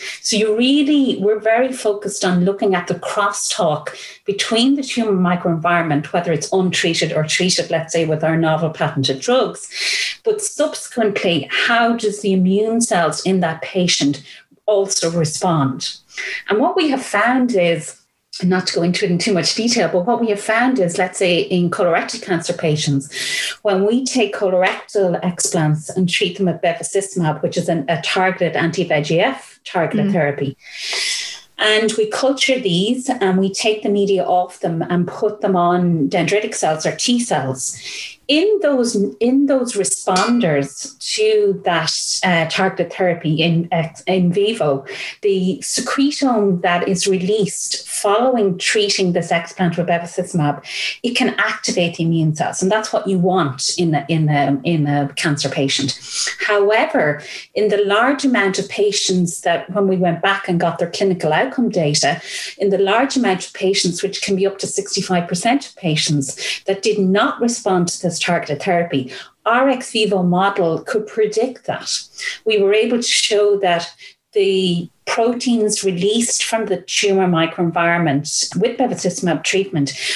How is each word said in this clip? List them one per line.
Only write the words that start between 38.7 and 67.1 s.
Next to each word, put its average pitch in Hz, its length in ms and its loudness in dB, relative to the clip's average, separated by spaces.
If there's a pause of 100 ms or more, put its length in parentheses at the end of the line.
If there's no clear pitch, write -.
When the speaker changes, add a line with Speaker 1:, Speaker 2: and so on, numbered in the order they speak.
Speaker 1:
in 269 280 4
those 254 260 2
responders 190 1200 0 (180)
to 214 500 2
that, 160 280 0 (300)
uh, 165 260 2
targeted 185 440 0
therapy 165 480 0
in, 170 300 2
uh, 160 180 0 (180)
in 180 240 2
vivo, 175 540 0 (360)
the 190 400 0
secretome 240 1000 0
that 175 260 0
is 185 180 -2
released 190 800 -2
following 214 720 2
treating 202 560 0
this 170 180 -2
explant 170 460 0
with 175 100 -2
bevacizumab, 170 760 -2 (400)
it 247 120 -2
can 254 220 0
activate 190 600 -2
the 170 60 -2
immune 165 300 2
cells, - 280 -4
and 190 100 2
that's 214 220 0
what 190 140 -2
you 190 120 0
want 170 580 0
in 170 160 2
a, 143 140 0
in 160 220 2
a, 139 340 2
in 160 240 2
a 143 280 0
cancer 143 340 -2
patient. 139 500 -2 (480)
However, 208 720 2 (340)
in 214 120 2
the 202 160 2
large 233 400 2
amount 202 340 2
of 190 120 -4
patients 185 720 0
that, 170 280 0
when 196 180 0
we 190 100 2
went 175 240 0
back 196 260 0
and 175 120 2
got 175 200 0
their 165 120 -4
clinical 175 420 0
outcome 233 360 0
data, 151 520 0 (360)
in 202 120 0
the 190 80 2
large 220 400 2
amount 190 300 0
of - 60 -20
patients, 190 480 0
which 196 200 -4
can 196 160 0
be 190 80 2
up 196 140 -2
to - 80 -4
sixty-five 185 600 -2
percent 233 400 0
of - 80 -20
patients - 880 -2
that 196 180 -2
did 208 180 2
not 202 420 2